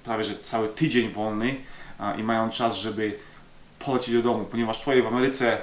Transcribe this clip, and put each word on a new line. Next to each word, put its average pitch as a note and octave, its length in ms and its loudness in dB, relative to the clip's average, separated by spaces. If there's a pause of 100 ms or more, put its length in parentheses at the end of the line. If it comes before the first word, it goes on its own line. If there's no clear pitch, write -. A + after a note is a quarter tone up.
prawie A2 200 -2
że G#2 140 -6
cały A2 300 0
tydzień A#2+ 440 0
wolny, A2 420 -2 (440)
a, G#2 160 -4
i A2 80 -6
mają A2+ 280 0
czas, A2+ 260 0
żeby G#2+ 420 -4 (600)
polecieć B2 360 0
do A#2 80 4
domu, A#2 220 2
ponieważ A2+ 340 -2
tutaj C3 240 4
w A2+ 40 2
Ameryce A#2+ 560 2